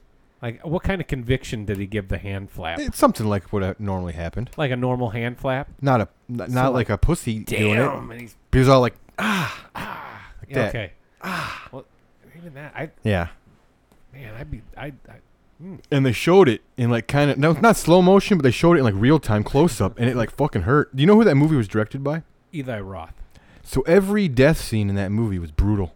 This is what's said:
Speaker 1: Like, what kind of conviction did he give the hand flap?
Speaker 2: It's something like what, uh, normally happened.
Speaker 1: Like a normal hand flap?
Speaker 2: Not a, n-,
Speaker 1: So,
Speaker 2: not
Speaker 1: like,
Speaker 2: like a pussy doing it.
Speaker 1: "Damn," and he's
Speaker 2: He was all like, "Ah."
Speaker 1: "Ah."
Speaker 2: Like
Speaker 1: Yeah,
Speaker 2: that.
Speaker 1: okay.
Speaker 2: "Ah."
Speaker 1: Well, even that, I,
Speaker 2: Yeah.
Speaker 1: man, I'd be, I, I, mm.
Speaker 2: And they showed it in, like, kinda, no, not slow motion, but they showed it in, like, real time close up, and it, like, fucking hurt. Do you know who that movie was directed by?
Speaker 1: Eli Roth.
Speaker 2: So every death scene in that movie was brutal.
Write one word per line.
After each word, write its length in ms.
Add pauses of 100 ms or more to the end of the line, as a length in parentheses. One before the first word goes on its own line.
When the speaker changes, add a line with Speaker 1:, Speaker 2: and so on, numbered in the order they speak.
(440)
Speaker 1:
Like, 200
what 200
kind 180
of 60
conviction 580
did 120
he 100
give 220
the 100
hand 320
flap? 280
Speaker 2:
It's 200
something 280
like 240
what, 120
uh, 160
normally 340
happened. 440
Speaker 1:
Like 120
a 60
normal 340
hand 300
flap? 300 (120)
Speaker 2:
Not 200
a, 80 (200)
n-, 80
Speaker 1:
So, 160
Speaker 2:
not 200
Speaker 1:
like, 160
Speaker 2:
like 20
a 80
pussy 400
doing 320
it. 60
Speaker 1:
"Damn," 340
and 100
he's 140 (160)
Speaker 2:
He 80
was 100
all 120
like, 140 (220)
"Ah." 580
Speaker 1:
"Ah." 640
Speaker 2:
Like 120
Speaker 1:
Yeah, 60
Speaker 2:
that. 120
Speaker 1:
okay. 220 (320)
Speaker 2:
"Ah." 480
Speaker 1:
Well, 140 (520)
even 160
that, 220
I, 160 (100)
Speaker 2:
Yeah. 280 (840)
Speaker 1:
man, 220
I'd 160
be, 100 (160)
I, 80 (240)
I, 60 (480)
mm. 160 (100)
Speaker 2:
And 160
they 60
showed 360
it 140 (160)
in, 140
like, 160
kinda, 320
no, 140
not 220
slow 280
motion, 340
but 60
they 80
showed 240
it 40
in, 60
like, 100
real 240
time 240
close 380
up, 180
and 80
it, 80
like, 140
fucking 340
hurt. 320
Do 60
you 60
know 80
who 80
that 120
movie 200
was 120
directed 360
by? 180 (320)
Speaker 1:
Eli 260
Roth. 340 (500)
Speaker 2:
So 200
every 440
death 320
scene 300
in 60
that 160
movie 260
was 140
brutal. 440